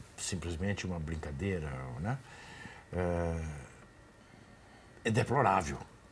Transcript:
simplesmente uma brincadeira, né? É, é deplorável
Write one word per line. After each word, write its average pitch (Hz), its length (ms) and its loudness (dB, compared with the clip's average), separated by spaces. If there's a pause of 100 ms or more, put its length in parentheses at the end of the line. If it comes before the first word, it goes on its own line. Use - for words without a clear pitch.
(160)
simplesmente 87 720 -2
uma 90 120 -2
brincadeira, 78 720 -2 (300)
né? 135 180 0 (760)
É, 85 520 2 (1600)
é 113 60 4
deplorável 98 680 6 (340)